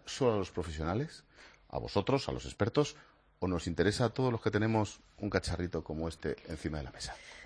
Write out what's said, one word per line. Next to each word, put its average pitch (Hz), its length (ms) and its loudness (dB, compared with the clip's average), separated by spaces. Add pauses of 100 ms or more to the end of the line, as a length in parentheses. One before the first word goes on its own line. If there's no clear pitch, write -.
solo 120 300 2
a 107 40 2
los 92 140 -2
profesionales? 85 720 -2 (460)
¿A 65 100 -4
vosotros, 101 480 2
a 69 60 0
los 60 100 -4
expertos? 113 540 0 (420)
¿O 92 80 -2
nos 90 200 0
interesa 90 360 4
a 117 60 4
todos 127 240 2
los 110 80 -2
que 107 100 2
tenemos 107 480 2 (200)
un 107 100 -2
cacharrito 87 560 0
como 80 240 -2
este 78 260 -4 (140)
encima 78 300 -4
de 71 40 -4
la 64 80 -8
mesa? - 240 -10 (300)